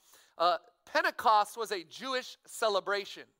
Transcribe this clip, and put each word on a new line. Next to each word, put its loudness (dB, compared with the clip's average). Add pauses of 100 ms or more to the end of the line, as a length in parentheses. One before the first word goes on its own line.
(380)
Uh, 4 (260)
Pentecost 2
was -6
a -6
Jewish -8
celebration. -2 (140)